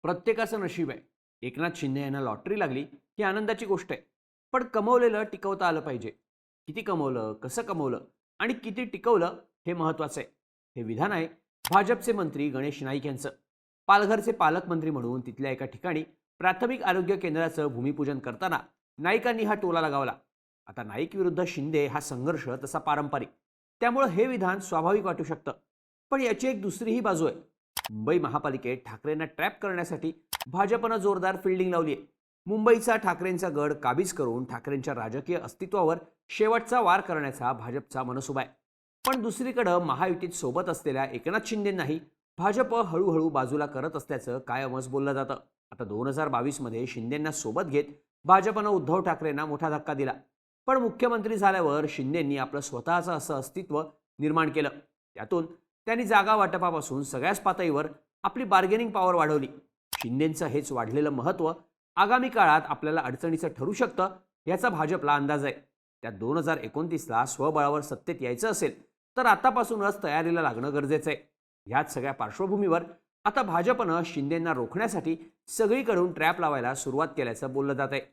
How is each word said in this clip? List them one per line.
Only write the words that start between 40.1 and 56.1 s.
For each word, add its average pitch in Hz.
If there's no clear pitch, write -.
सोबत 170
असलेल्या 139
एकनाथ 170
शिंदेंनाही 190
भाजप 208
हळूहळू 165
बाजूला 143
करत 147
असल्याचं 131
कायमच 131
बोललं 139
जातं. 135
आता 123
दोन 107
हजार 147
बावीस 131
मध्ये 117
शिंदेंना 131
सोबत 135
घेत 147
भाजपनं 196
उद्धव 180
ठाकरेंना 156
मोठा 151
धक्का 151
दिला. 135
पण 262
मुख्यमंत्री 233
झाल्यावर 175
शिंदेंनी 143
आपलं 135
स्वतःचं 170
असं 151
अस्तित्व 147
निर्माण 156
केलं. 143
त्यातून 160
त्यांनी 233
जागा 202